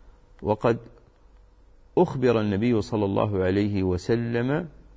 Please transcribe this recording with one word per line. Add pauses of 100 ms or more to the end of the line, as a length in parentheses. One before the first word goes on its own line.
(420)
وقد (1200)
أخبر
النبي
صلى
الله
عليه
وسلم (300)